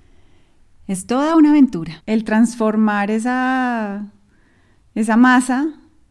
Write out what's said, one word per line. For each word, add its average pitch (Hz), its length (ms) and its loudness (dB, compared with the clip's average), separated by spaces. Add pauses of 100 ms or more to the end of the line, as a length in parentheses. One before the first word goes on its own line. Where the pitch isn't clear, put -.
(880)
Es 185 180 -8
toda 285 300 -2
una 302 160 6
aventura. 175 560 0
El 220 160 -2
transformar 214 880 0
esa, 240 960 -4 (880)
esa 220 200 -2
masa 254 520 2 (440)